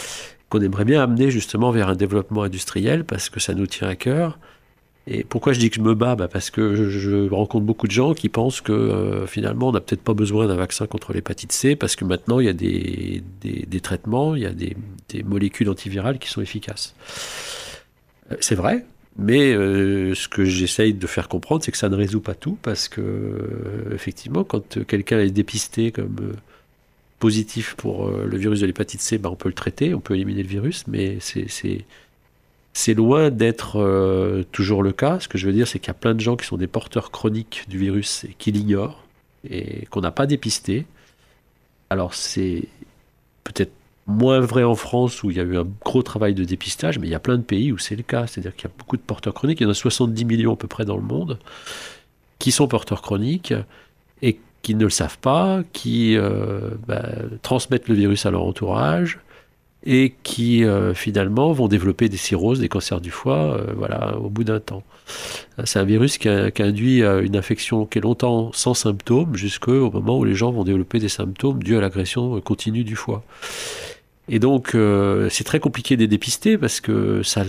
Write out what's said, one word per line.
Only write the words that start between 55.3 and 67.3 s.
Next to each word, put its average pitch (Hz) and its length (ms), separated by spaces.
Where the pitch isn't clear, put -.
qui, 117 440
euh, 101 540
bah, 110 160
transmettent 123 460
le 117 60
virus 101 320
à 98 40
leur 90 120
entourage 123 760
et 131 280
qui, 117 400
euh, 98 280
finalement, 104 600
vont 127 160
développer 98 400
des 98 80
cirrhoses, 104 420
des 117 100
cancers 92 320
du 87 120
foie, 147 420
euh, - 220
voilà, - 420
au 107 100
bout 104 140
d'un 110 160
temps. 104 240
C'est - 140
un 98 60
virus 110 340
qui 113 100
a, 101 220
qui 107 120
induit, 113 400
euh, 98 200
une 98 140